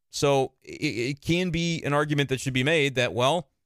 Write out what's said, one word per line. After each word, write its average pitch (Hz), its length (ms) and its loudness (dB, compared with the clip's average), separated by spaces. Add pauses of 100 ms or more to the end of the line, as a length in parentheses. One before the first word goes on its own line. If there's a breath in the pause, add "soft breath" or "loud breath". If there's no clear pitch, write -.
So 139 440 2 (100)
it, - 220 -8
it 127 360 -4
can 175 300 0
be 170 320 -2
an 139 100 -2
argument 147 360 0
that 131 100 -2
should 131 140 -6
be 127 100 2
made 143 320 2
that, 120 180 0
well, 135 360 0 (160)